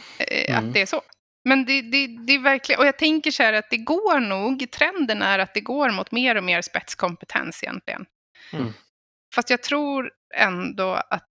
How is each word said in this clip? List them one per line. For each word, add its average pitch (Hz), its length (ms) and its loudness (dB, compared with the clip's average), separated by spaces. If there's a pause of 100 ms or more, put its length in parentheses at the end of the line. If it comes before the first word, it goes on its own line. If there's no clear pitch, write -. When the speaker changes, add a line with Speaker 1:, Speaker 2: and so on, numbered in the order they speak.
(180)
Speaker 1:
eh, - 380 0
att 220 60 2
Speaker 2:
Mm. 220 100 -4
Speaker 1:
det 208 100 2
är 190 40 0
så. - 160 -4 (460)
Men 269 160 4
det, 269 180 0
det, 269 240 0 (200)
det 269 80 4
är 277 40 2
verkligen, 269 420 2
och 285 60 6
jag 277 120 2
tänker 311 320 2
så 277 120 0
här 220 100 6
att 214 180 -2
det 233 60 0
går 320 440 2
nog, 226 520 0
trenden 294 500 0
är 196 160 4
att 190 160 -2
det 214 60 -2
går 254 300 0
mot 190 220 -4
mer 240 240 2
och 185 80 0
mer 175 180 0
spetskompetens - 1000 -4
egentligen. - 420 -8 (480)
Speaker 3:
Mm. 156 120 -4
Speaker 2:
Mm. 110 100 -8 (600)
Speaker 1:
Fast 240 160 -2
jag 247 120 0
tror 285 480 -2 (240)
ändå 185 580 0 (180)
att - 260 -6